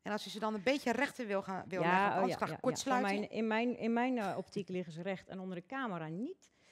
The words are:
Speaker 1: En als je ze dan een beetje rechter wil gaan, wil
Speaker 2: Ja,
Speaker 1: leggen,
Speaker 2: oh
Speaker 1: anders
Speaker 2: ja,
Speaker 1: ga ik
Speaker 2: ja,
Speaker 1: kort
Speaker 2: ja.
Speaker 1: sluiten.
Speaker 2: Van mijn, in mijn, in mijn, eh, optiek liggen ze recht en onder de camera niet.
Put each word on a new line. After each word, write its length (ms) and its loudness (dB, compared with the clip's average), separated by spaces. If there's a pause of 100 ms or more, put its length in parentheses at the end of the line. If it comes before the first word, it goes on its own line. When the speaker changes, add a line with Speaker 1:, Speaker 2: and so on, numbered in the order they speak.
Speaker 1:
En 100 -6
als 120 -2
je 60 -10
ze 100 -8
dan 140 0
een 100 -4
beetje 280 4
rechter 360 0
wil 140 0
gaan, 260 -4
wil 140 -2
Speaker 2:
Ja, 100 4
Speaker 1:
leggen, 180 6
Speaker 2:
oh 60 2
Speaker 1:
anders 160 2
Speaker 2:
ja, 60 -2
Speaker 1:
ga 80 0
ik 60 0
Speaker 2:
ja, 60 -6
Speaker 1:
kort 200 2
Speaker 2:
ja. 60 -4
Speaker 1:
sluiten. 260 2
Speaker 2:
Van 100 2
mijn, 120 -4
in 160 0
mijn, 300 2
in 160 0
mijn, 240 2
eh, 200 0
optiek 320 -6
liggen 240 -4
ze 80 -8
recht 260 -4
en 120 -8
onder 160 -6
de 100 -8
camera 420 -4
niet. 440 -6 (200)